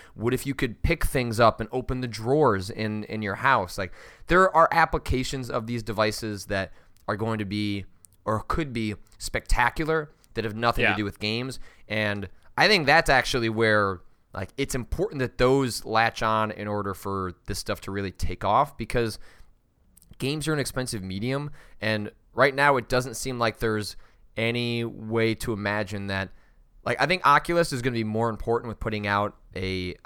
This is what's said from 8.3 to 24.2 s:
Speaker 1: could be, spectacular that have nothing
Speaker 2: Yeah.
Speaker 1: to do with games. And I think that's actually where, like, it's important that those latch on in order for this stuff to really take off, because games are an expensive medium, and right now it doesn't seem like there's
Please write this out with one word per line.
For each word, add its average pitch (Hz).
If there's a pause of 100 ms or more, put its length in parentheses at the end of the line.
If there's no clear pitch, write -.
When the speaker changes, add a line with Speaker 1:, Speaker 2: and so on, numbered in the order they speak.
Speaker 1:
could 143
be, 107 (220)
spectacular 151 (240)
that 110
have 107
nothing 117
Speaker 2:
Yeah. 110
Speaker 1:
to 90
do 104
with 98
games. 117 (300)
And 104 (300)
I 170
think 190
that's 156
actually 127
where, 107 (340)
like, 95
it's 135
important 143
that 123
those 127
latch 113
on 110
in 104
order 101
for 95 (140)
this 98
stuff -
to -
really 98
take -
off, 123
because 117 (1000)
games 143
are 160
an 147
expensive 123
medium, 127 (300)
and 104 (200)
right 135
now 139
it 117
doesn't 127
seem 127
like 113
there's 107 (400)